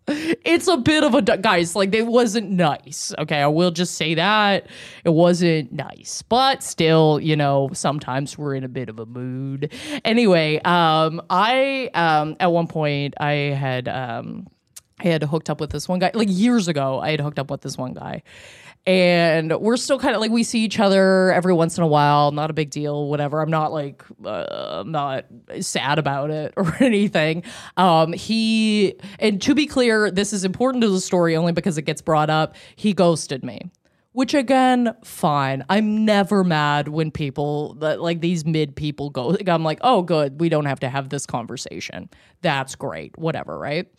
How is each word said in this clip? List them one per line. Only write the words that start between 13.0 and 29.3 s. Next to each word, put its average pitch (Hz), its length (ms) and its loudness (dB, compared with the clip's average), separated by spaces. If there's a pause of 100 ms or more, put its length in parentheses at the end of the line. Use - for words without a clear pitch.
I 147 140 -2
had, 139 560 -2
um, 117 580 -8 (540)
I - 40 -8
had 165 180 0
hooked 156 260 -4
up 151 100 -4
with 151 120 -6
this - 180 -8
one 180 120 -2
guy. 180 120 2
Like, 220 180 0
years 202 380 2
ago, 135 320 -2
I 135 120 -2
had 151 80 -2
hooked 147 180 -4
up 139 120 -6
with - 120 -8
this 139 160 -10
one 127 160 -8
guy. - 280 -12 (640)
And 170 760 4
we're 226 160 2
still 269 200 -2
kinda, 240 200 0
like, 220 120 -2
we 233 120 2
see 226 180 0
each 220 180 -2
other 190 540 4
every 180 220 2
once 165 240 2
in 175 60 2
a - 20 4
while. 147 460 4
Not 147 180 -4
a - 20 -8
big 151 160 -2
deal, 147 400 -4
whatever. 147 320 -2
I'm 156 100 -2
not, 156 220 0
like, 143 320 -8 (180)
uh, 80 600 -8
I'm 120 100 -8
not 143 320 -4 (360)
sad 143 380 -2
about 139 320 -2
it 156 240 -6
<laughs> - 40 -4
or 165 220 -2
anything. 196 640 2 (340)
Um, 165 340 6
he, 220 800 0 (260)
and 208 220 0